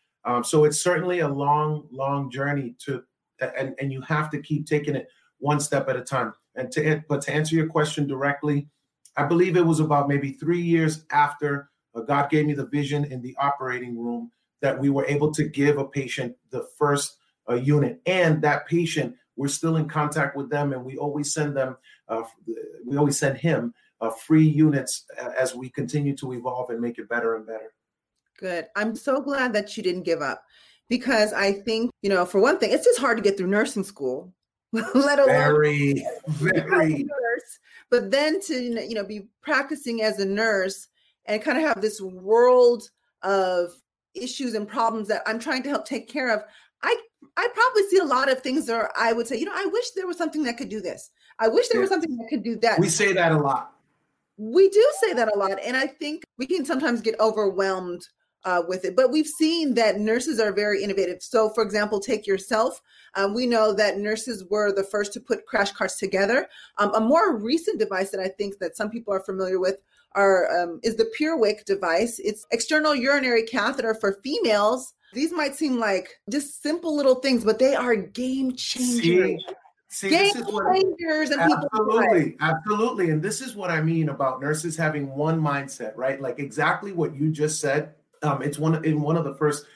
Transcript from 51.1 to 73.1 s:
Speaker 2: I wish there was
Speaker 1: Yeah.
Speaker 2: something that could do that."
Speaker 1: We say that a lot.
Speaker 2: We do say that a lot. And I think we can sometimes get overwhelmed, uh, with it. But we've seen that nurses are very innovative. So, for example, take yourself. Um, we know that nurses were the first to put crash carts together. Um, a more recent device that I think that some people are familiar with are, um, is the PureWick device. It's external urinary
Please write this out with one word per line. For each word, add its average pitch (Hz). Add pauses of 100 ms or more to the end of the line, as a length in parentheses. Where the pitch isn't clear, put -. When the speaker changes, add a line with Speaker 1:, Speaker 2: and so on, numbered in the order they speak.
Speaker 2:
I -
wish 480
there 440
was 381
Speaker 1:
Yeah. 381
Speaker 2:
something 311
that 233
could 214
do 233
that." 220
Speaker 1:
We 190
say 196
that 175
a 156
lot. 139 (640)
Speaker 2:
We 262
do 440 (100)
say 415
that 220
a -
lot. 196
And 247
I 269
think 302 (140)
we 262
can 349
sometimes 262
get 220
overwhelmed, 190 (380)
uh, 180
with 185
it. 185
But 254
we've 302
seen 311
that 208
nurses 233
are 208
very 208
innovative. 190
So, 220
for 220
example, 208
take 214
yourself. 220 (340)
Um, 196
we 247
know 220
that 196
nurses 214
were 208
the 196
first 208
to -
put -
crash 202
carts -
together. 202 (300)
Um, 202
a 220
more 311
recent 269
device 196
that 196
I 185
think 196
that 170
some 208
people 226
are 190
familiar 190
with 185 (320)
are, 196
um, 170
is 220
the 220
PureWick 277
device. 196
It's -
external 302
urinary 254